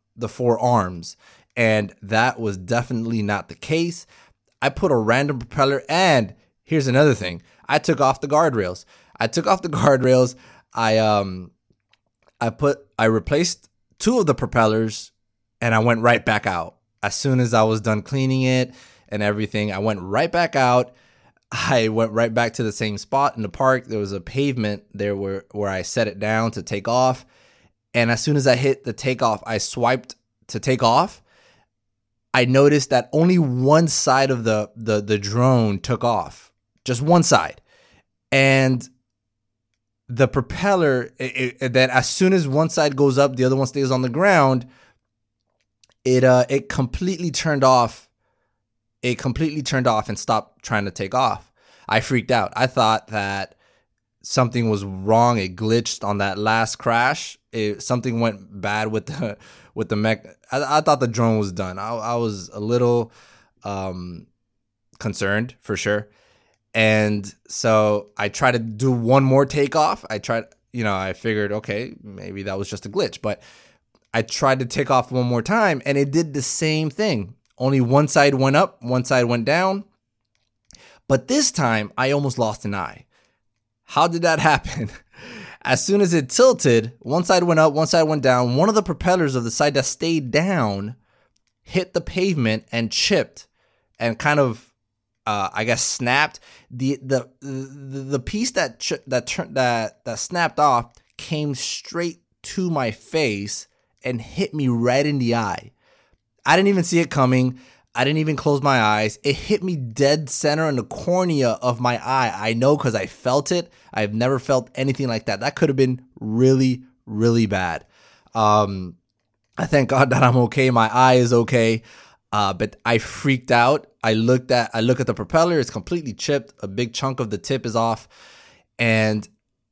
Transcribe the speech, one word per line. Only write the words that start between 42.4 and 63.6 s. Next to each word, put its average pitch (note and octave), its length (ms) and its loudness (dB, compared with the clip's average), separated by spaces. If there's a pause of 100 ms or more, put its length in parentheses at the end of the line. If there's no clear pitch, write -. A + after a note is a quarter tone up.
one D3+ 220 0
side D3 280 0
goes C3+ 200 4
up, C#3 200 2
the B2+ 80 0
other C3 120 2
one C3+ 100 0
stays C3+ 240 -2
on B2+ 120 0
the B2+ 80 -2
ground. C#3 580 2 (1400)
It, B2+ 180 4
uh, B2+ 280 6
it C3+ 180 -2
completely E3+ 600 -4
turned C#3+ 340 -2
off. B2 460 2 (920)
It B2 160 -2
completely C#3+ 460 -4
turned B2+ 240 -2
off G#2+ 240 0
and G2+ 80 -6
stopped - 440 -4
trying G#2 220 -2
to G2 60 -6
take F#2+ 240 -8
off. B2+ 360 -2 (380)
I A2+ 120 2
freaked B2+ 300 -2
out. A2+ 240 0
I B2+ 120 0
thought A2 400 0
that G2 480 -6 (720)
something A#2+ 420 0
was G2+ 160 0
wrong. A2 540 2
It F#2 180 -4
glitched A2+ 480 -2
on G2+ 140 -2
that G2 180 -2
last A2 400 0
crash. B2 640 0 (140)
It, G#2 300 -4
something A#2+ 380 -4
went G2+ 400 -4
bad G#2 280 -2
with G#2+ 180 -4
the, C#3 320 -8 (360)
with A2 140 -6
the A2 80 -2
mech. G#2+ 300 -2 (240)
I, C#3+ 280 0
I - 20 4
thought D3+ 200 2
the B2+ 80 0
drone A2+ 300 0
was G2 140 -2
done. F#2 260 -8
I, G#2 120 -8
I A#2 260 -6
was G#2+ 320 -6
a G2+ 100 -14
little, A#2+ 540 0 (500)